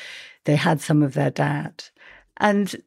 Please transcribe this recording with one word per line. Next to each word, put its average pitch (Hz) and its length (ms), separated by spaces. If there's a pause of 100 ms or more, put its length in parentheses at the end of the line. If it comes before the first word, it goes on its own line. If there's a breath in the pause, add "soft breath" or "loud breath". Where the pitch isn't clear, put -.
(460 loud breath)
they 147 100
had 151 260
some 151 220
of 135 100
their 143 160
dad. 147 540 (540 soft breath)
And 202 380 (120)